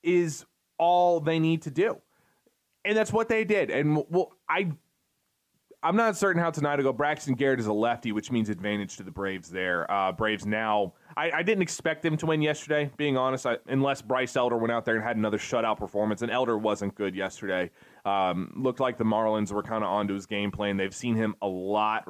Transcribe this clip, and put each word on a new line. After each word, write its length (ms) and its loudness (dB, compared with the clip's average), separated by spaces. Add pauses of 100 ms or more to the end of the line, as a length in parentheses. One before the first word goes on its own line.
is 420 2 (320)
all 440 4
they 180 0
need 220 2
to 100 -8
do. 300 0 (840)
And 140 0
that's 160 0
what 160 2
they 160 2
did. 260 2
And 240 2
w-, 140 0
well, 240 0 (160)
I, 240 -2 (1080)
I'm 140 2
not 220 2
certain 240 2
how 100 2
tonight 240 0
will 80 2
go. 100 2
Braxton 420 0
Garrett 240 4
is 80 -2
a 60 2
lefty, 380 0
which 200 -4
means 180 2
advantage 480 -4
to 60 -14
the 80 -14
Braves 380 -6
there. 400 -2
Uh, 220 0
Braves 340 -2
now, 480 0 (220)
I, 160 -2
I 120 -2
didn't 200 2
expect 400 -2
them 140 0
to 100 -4
win 160 2
yesterday, 520 0
being 220 0
honest, 300 0
I, 100 0 (100)
unless 360 0
Bryce 320 -2
Elder 220 2
went 140 2
out 140 0
there 100 4
and 80 0
had 140 0
another 220 0
shutout 380 0
performance, 440 -2
and 100 -2
Elder 260 2
wasn't 360 -2
good 220 -4
yesterday. 560 -4 (340)
Um, 500 0
looked 240 -2
like 180 -2
the 60 -2
Marlins 480 2
were 120 -2
kinda 220 -2
onto 280 0
his 140 -6
game 240 -2
plan. 260 -2
They've 160 -2
seen 220 -2
him 260 0
a 60 -2
lot 640 -2